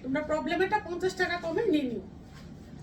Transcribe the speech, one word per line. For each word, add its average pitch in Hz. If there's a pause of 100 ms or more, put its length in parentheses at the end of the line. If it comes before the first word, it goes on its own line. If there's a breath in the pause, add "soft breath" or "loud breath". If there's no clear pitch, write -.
তোমরা 269
প্রবলেম 311
এটা 392
পঞ্চাশ 359
টাকা 349
কমে 349
নিয়ে 302
নিও, 226 (840)